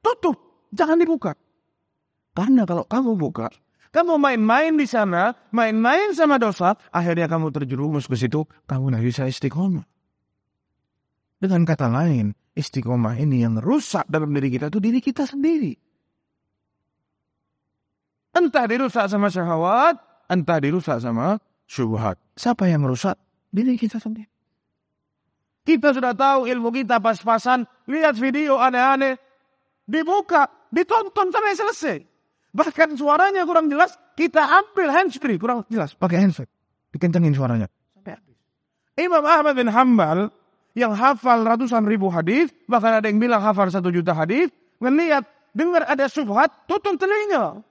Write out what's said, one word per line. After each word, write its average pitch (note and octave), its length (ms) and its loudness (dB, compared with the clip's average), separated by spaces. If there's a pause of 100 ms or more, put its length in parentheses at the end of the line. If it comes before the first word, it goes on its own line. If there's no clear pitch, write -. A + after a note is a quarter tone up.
Tutup. - 720 -4
Jangan D#4 240 0
dibuka. D#4+ 400 0 (960)
Karena A3+ 360 2
kalau E3+ 200 -2
kamu A#3 280 -2
buka, A#2 320 -4 (400)
kamu E4 320 0
main-main C4+ 560 2
di D4 80 2
sana, G#3 480 0 (200)
main-main A#3 600 2
sama D4 240 2
dosa, G#3 400 0 (160)
akhirnya E3+ 320 0
kamu D#3+ 280 -2
terjerumus C#3+ 520 -4
ke C3 120 -4
situ, B2+ 280 -2 (240)
kamu C3+ 240 -2
tidak A2+ 160 0
bisa B2 160 -4
istiqomah. D3 640 -4 (1500)
Dengan F#3 240 2
kata D3+ 240 0
lain, B2 480 0 (160)
istiqomah A#2+ 640 -4
ini B2+ 320 0
yang A2+ 80 -2
rusak F#3 560 -2
dalam D#3 240 -2
diri C3+ 160 -2
kita D3 160 -4
itu F3+ 160 -4
diri A#3 160 0
kita C#4 240 -4
sendiri. C#4 480 -2 (2750)
Entah C#4 320 2
dirusak A#3+ 400 0
sama G3+ 240 0
syahwat, F#3 640 0 (320)
entah E3+ 320 0
dirusak D3 400 -2
sama B2 400 -2 (240)
syubhat. A2 560 -4 (160)
Siapa A#3 320 -2
yang D3+ 160 0
merusak? C3 320 -4 (320)
Diri A#3+ 320 -2
kita A3+ 160 -4
sendiri. A3 320 -10 (1400)
Kita D4 280 4
sudah B3 240 -2
tahu C4+ 320 2
ilmu A#3+ 240 -2
kita A#3+ 240 -2
pas-pasan, A3+ 720 0 (240)
lihat D4+ 240 0
video C4+ 400 0
aneh-aneh, C4 640 2 (640)
dibuka, D#4+ 640 0 (240)
ditonton G4 560 0
sampai G#4 240 0
selesai. E4+ 460 -4 (580)
Bahkan D#4 400 0
suaranya F4 480 2
kurang D#4+ 240 0
jelas, D#4 240 2 (240)
kita D#4 240 2
ambil F4 480 2
handsfree, C#4 480 0
kurang A#3 320 -4
jelas, G3+ 240 -4
pakai F3+ 320 0
handset, D#3+ 240 0 (480)
dikencengin E3 400 2
suaranya. A#2+ 320 -2 (240)
Sampai - 240 -20
habis. - 240 -20 (560)
Imam E4 240 2
Ahmad D4+ 320 2
bin B3 160 0
Hanbal G#3 640 2 (440)
yang A#3 200 0
hafal A#3+ 480 2
ratusan A#3 440 0
ribu G3 240 0
hadis, G3+ 400 0 (140)
bahkan A3+ 320 2
ada A3 100 -2
yang G#3 140 2
bilang A#3+ 180 2
hafal G3 300 2
satu F3+ 220 -2
juta F3 200 0
hadis, G3 400 0 (300)
ngelihat, C#4+ 420 2 (280)
dengar E4 360 0
ada C4+ 200 0
syubhat, C4 440 0 (160)
tutup G4 320 -2
telinga. F#4 720 -2